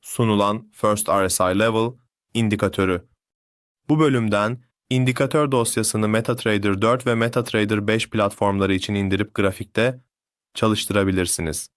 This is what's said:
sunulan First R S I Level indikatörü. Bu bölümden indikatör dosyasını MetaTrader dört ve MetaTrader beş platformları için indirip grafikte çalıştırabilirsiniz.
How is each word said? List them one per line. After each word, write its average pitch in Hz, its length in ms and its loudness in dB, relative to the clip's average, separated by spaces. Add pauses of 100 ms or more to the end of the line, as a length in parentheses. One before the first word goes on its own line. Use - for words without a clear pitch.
sunulan 107 680 0
First 107 380 -2
R 95 200 2
S 92 220 0
I 95 80 0
Level 113 320 0 (420)
indikatörü. 98 720 0 (840)
Bu 156 100 4
bölümden 117 640 2 (260)
indikatör 131 640 0
dosyasını 113 560 0
MetaTrader 107 720 0
dört 123 260 2
ve 120 80 2
MetaTrader 113 720 0
beş 110 220 0
platformları 101 640 0
için 95 200 -2
indirip 98 400 -2
grafikte 113 680 -2 (520)
çalıştırabilirsiniz. 95 1200 -2